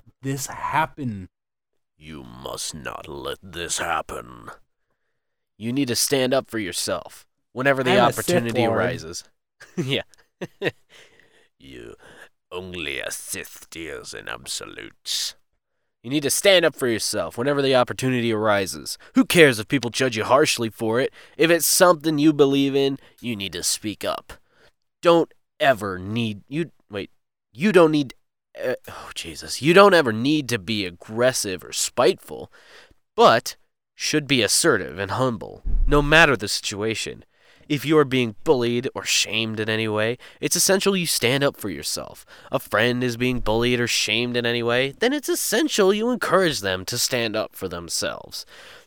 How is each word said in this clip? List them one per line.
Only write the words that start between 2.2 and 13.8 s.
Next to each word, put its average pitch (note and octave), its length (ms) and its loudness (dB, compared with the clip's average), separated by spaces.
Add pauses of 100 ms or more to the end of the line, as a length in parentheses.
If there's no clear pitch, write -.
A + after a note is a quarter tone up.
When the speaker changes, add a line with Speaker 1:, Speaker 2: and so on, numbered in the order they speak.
Speaker 2:
must B1 500 -10
not C2 320 -12
let C#2+ 340 -10
this E2+ 380 -8
happen. B1+ 720 -8 (1040)
You A2+ 160 -6
need C#3 140 0
to A#2 80 -2
stand C3 400 0
up C3 160 -2
for A#2 80 -6
yourself - 680 -6 (280)
whenever C3 320 0
the B2+ 80 4
Speaker 1:
I'm A#2+ 160 6
a A#2 40 -2
Sith - 60 -8
Speaker 2:
opportunity A#2 480 0
Speaker 1:
Lord. A2+ 120 0
Speaker 2:
arises. E2+ 440 -6 (300)
<laughs> - 240 -20
Yeah. C3 260 -2 (580)
<laughs> F#3+ 100 -4 (880)
You B2 340 -18 (560)
only F2+ 480 -10
a G1+ 140 -10
Sith - 580 -14
deals C#2+ 440 -14